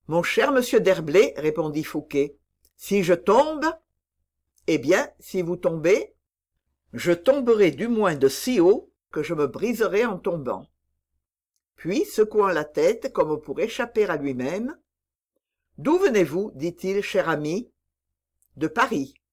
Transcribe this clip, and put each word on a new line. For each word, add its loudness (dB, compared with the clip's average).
Mon 0
cher 0
monsieur 2
d'Herblay, 2
répondit -2
Fouqué, -4
si -2
je 2
tombe, 2
eh 0
bien, 0
si -6
vous -4
tombez, 0
je -2
tomberai 4
du -4
moins 0
de 2
si 0
haut 4
que -6
je -4
me 0
briserai -2
en -4
tombant. -6
Puis, -4
secouant 2
la 0
tête 0
comme 0
pour -10
échapper -2
à -4
lui-même, -6
D'où 2
venez-vous ? 2
dit-il, -4
cher -2
ami. -4
De -4
Paris. -2